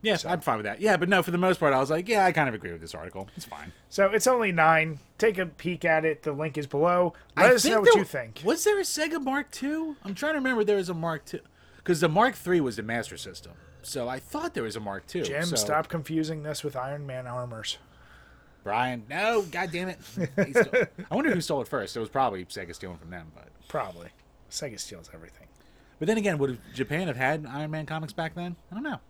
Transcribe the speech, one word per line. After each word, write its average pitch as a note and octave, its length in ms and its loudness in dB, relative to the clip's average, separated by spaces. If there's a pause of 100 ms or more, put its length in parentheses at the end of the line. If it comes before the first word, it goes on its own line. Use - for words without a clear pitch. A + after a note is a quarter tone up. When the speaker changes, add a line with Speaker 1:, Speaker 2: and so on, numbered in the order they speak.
Speaker 1:
Yeah, G#3 140 2
Speaker 2:
So. - 120 -4
Speaker 1:
I'm E3+ 120 0
fine A#2 180 0
with G#2 80 -6
that. G#2 140 -6
Yeah, G3+ 160 4
but F3 120 2
no, F#3+ 140 4
for F3+ 80 -2
the E3+ 80 0
most F#3 200 4
part, D3 140 4
I C3 80 4
was C#3 100 0
like, E3+ 180 0
"Yeah, G#3+ 180 4
I F3+ 60 4
kind D3 160 2
of A2+ 60 -4
agree G2 180 -8
with E2 80 -10
this D#2+ 140 -14
article. F2+ 400 -10
It's E3 120 -14
fine." D#2 260 -14 (160)
Speaker 2:
So G3 220 2
it's G#3+ 160 2
only A#3 260 4
nine. D#3+ 460 4 (200)
Take G#3+ 200 2
a F#3 80 0
peek E3+ 380 -6
at D#3+ 200 4
it. D#3 180 0
The D3+ 100 -2
link D3+ 260 -4
is C#3+ 80 -4
below. F3 480 2 (220)
Let G3 160 8
Speaker 1:
I - 20 10
Speaker 2:
us A3 80 4
Speaker 1:
think A#3+ 120 4
Speaker 2:
know A3 60 6
what G3 60 6
Speaker 1:
there A3 140 10
Speaker 2:
you F#3 40 2
Speaker 1:
w-, C#3 180 -6 (100)
Speaker 2:
think. C#3 120 -16
Speaker 1:
was D4 200 0
there G#4 140 4
a G4 40 0
Sega D#4 400 -2
Mark C4+ 280 -2
two? D4+ 540 -4
I'm G3+ 100 -6
trying D4+ 200 -2
to D4+ 40 0
remember B3+ 220 2
if G#3+ 60 4
there G3+ 100 4
was F#3 140 0
a F3+ 40 -2
Mark E3 300 -4
two. - 160 -10 (420)
'Cause E3+ 180 2
the E3+ 80 6
Mark G#3+ 260 4
three F3+ 260 2
was B2 160 0
the A2 60 -6
Master A2 340 -4
System. F2 360 -14 (340)
So B2 220 -4
I C3 100 -6
thought D#4 360 -6
there A#2+ 100 -2
was G#2+ 120 -6
a A2+ 40 -6
Mark G2 260 -8
two, F3+ 160 -6
Speaker 2:
Jim, D#3 220 -2
Speaker 1:
so E3+ 120 -2
Speaker 2:
stop D3+ 320 0
confusing D#3 540 -4
this D3+ 220 -8
with C#3+ 120 -4
Iron C#3+ 300 -8
Man B2+ 200 -10
armors. A#2+ 520 -8 (840)
Speaker 1:
Brian, A#2+ 440 0
no, G#3 340 2
God F3 280 -4
damn F3 200 -4
it. - 80 -12 (460)
He C#3+ 80 -6
stole, A#3+ 320 4 (240)
I D#3+ 60 -4
wonder C#4 180 2
who F3+ 80 0
stole D3 220 -2
it G#2+ 60 -8
first. A2+ 280 -4
It A#2 40 -4
was G#2+ 80 -4
probably G#2+ 380 0
Sega F2 280 -10
stealing F2+ 240 -10
from E2 120 -18
them, E2 240 -14
but - 140 -20 (200)
Speaker 2:
Probably. F2+ 400 -8 (420)
Sega B2 300 -10
steals E2+ 340 -14
everything. - 320 -20 (540)
Speaker 1:
But D#3 80 -2
then A3+ 100 2
again, G3+ 200 0
would C3 200 0 (160)
Japan C#3+ 320 -2
have B2+ 100 -4
had D3 300 -2
Iron D3+ 240 -8
Man D#3 160 -6
comics D#3+ 260 -8
back D#3+ 220 -6
then? F3 220 -8 (160)
I - 20 -14
don't A3+ 80 -8
know. C#4+ 160 -6 (120)